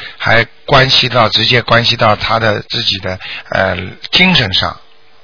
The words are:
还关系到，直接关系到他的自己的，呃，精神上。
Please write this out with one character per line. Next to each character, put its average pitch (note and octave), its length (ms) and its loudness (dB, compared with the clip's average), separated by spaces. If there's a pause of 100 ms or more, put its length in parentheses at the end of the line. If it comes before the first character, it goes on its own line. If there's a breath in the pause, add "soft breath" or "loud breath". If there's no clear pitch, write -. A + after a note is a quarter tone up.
(180 loud breath)
还 A2+ 260 2 (220)
关 C3 220 4
系 C3+ 200 2
到， A#2 220 2
直 A2 160 0
接 B2 160 2
关 A#2 200 2
系 A#2+ 140 0
到 A2 200 2
他 A2+ 220 -2
的 A2 300 0
自 A#2+ 140 -6
己 A2 160 -2
的， F#2+ 200 -8 (320 loud breath)
呃， F#2+ 260 0 (340)
精 F#3 240 2
神 A#2 180 0
上。 F2+ 180 -2 (540)